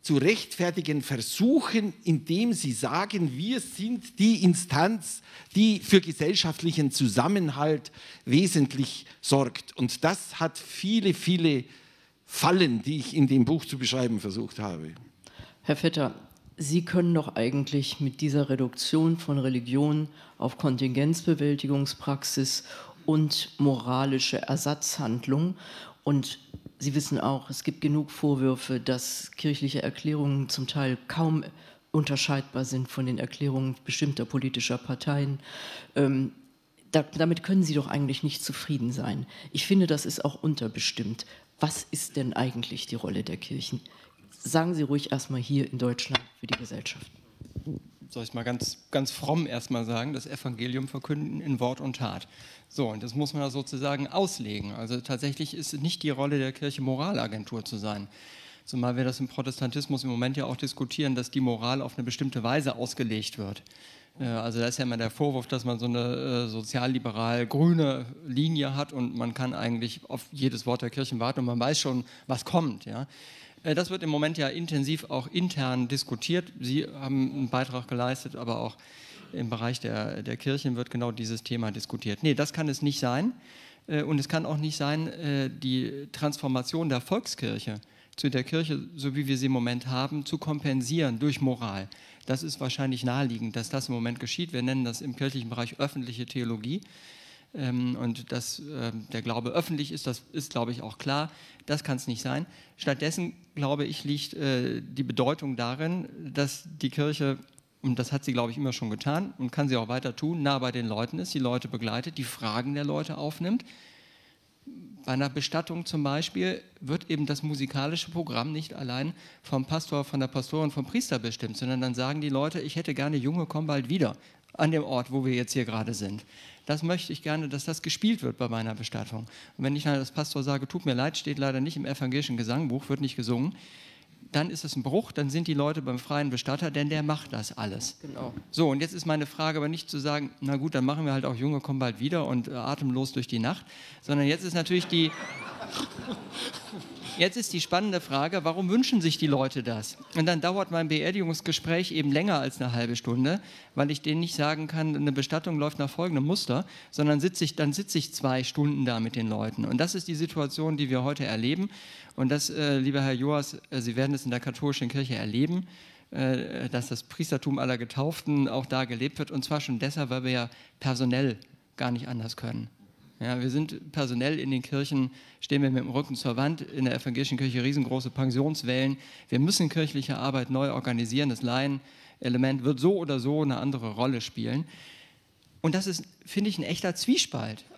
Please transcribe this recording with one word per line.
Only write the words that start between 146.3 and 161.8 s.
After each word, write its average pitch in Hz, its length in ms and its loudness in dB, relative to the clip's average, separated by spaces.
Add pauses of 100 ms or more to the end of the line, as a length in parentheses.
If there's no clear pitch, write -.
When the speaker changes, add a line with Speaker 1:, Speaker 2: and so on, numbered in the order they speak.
Speaker 3:
jetzt 185 180 4
ist 240 160 -4
die 175 80 0
spannende 185 400 0
Frage, 151 440 0
warum 175 240 0
wünschen 233 320 4
sich 160 180 2
die 160 80 2
Leute 135 360 2
das? 110 340 -4 (200)
Und 160 100 4
dann 170 140 2
dauert 185 300 0
mein 165 180 0
Beerdigungsgespräch 165 1040 0
eben 147 200 2
länger 165 260 4
als 131 220 -2
eine 123 120 0
halbe 120 240 0
Stunde, 131 440 2 (340)
weil 143 160 2
ich 143 120 -4
denen 156 180 0
nicht 170 140 -2
sagen 151 320 0
kann, 156 300 0
eine 143 160 2
Bestattung 156 460 0
läuft 147 200 0
nach 139 120 -2
folgendem 165 340 0
Muster, 156 400 2 (260)
sondern 147 300 4
sitze 180 240 2
ich, 151 120 -2
dann 147 160 2
sitze 196 260 -2
ich - 160 -4
zwei 131 300 0
Stunden 147 400 2
da 120 160 2
mit 113 160 -2
den 113 120 0
Leuten. 107 360 -2
Und 120 140 0
das 170 160 2
ist 180 140 -6
die 170 60 -2
Situation, 156 640 -2
die 139 140 0
wir 127 140 2
heute 143 200 -2
erleben. 123 460 0 (460)